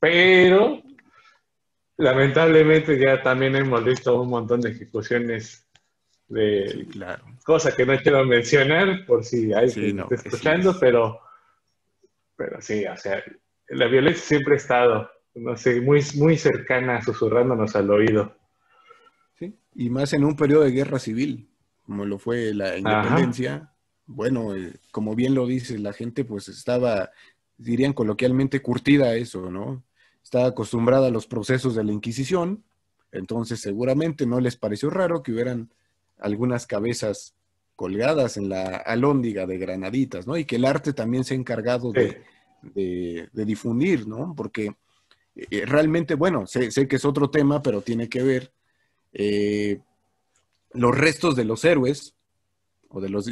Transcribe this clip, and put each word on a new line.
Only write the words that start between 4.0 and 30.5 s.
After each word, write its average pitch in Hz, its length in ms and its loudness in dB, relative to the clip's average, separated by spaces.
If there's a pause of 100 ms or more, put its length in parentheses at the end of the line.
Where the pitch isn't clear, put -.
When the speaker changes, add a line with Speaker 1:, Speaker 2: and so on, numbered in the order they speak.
Speaker 1:
un 123 100 -4
montón 120 320 0
de 113 80 -2
ejecuciones 117 960 -6 (640)
de 104 440 0
Speaker 2:
Sí, - 140 -10
claro. 92 380 -14 (200)
Speaker 1:
cosa 156 300 2
que 123 100 2
no 131 140 2
quiero 139 260 4
mencionar, 143 840 2
por 117 180 2
si 113 280 0
hay 117 160 4
Speaker 2:
Sí, 110 120 -4
Speaker 1:
quien 104 160 -2
Speaker 2:
no, 90 80 -8
Speaker 1:
esté - 180 -2
Speaker 2:
pues 104 140 -8
sí 156 120 -2
Speaker 1:
escuchando, 180 220 2
Speaker 2:
es. 180 100 -4
Speaker 1:
pero, 117 400 2 (1160)
pero - 240 -10
sí, 104 260 -4
o 90 100 -10
sea, 98 260 -6 (460)
la 131 180 0
violencia 131 380 4
siempre 143 300 2
ha - 20 4
estado, 120 540 2 (240)
no 117 220 -8
sé, 120 240 0
muy, 143 220 4 (140)
muy 151 220 4
cercana, 123 640 0
susurrándonos 113 760 0
al 101 140 2
oído. 104 440 4 (1040)
Speaker 2:
Sí, 185 160 -14 (200)
y 120 160 -4
más 139 240 -2
en 143 100 4
un 151 120 2
periodo 151 280 4
de 131 80 4
guerra 135 260 -2
civil, 120 520 -6 (340)
como 101 220 -8
lo 101 120 -4
fue 117 360 -4
la 98 140 -4
Speaker 1:
Ajá. 90 100 -6
Speaker 2:
independencia. 120 920 -2 (340)
Bueno, 113 500 -4
eh, 90 180 -10 (180)
como 107 220 -4
bien 127 200 0
lo 127 120 0
dices, 123 340 -4
la 104 120 -6
gente, 120 320 -8
pues, 104 240 -10
estaba, 120 600 -2 (480)
dirían 120 340 0
coloquialmente, 131 720 0
curtida 131 460 2
a 113 80 0
eso, 95 340 -8
¿no? 123 340 -10 (380)
Estaba 127 240 0
acostumbrada 123 600 2